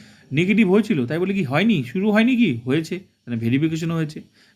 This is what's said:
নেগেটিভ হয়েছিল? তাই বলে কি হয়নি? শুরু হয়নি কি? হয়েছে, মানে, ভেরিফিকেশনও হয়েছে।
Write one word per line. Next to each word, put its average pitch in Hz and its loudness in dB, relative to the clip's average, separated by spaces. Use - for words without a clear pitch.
নেগেটিভ 190 2
হয়েছিল? 190 2
তাই 156 -4
বলে 190 -2
কি 196 -2
হয়নি? 165 2
শুরু 190 -2
হয়নি 226 4
কি? 226 2
হয়েছে, 156 -2
মানে, 120 -6
ভেরিফিকেশনও 156 -2
হয়েছে। 156 -6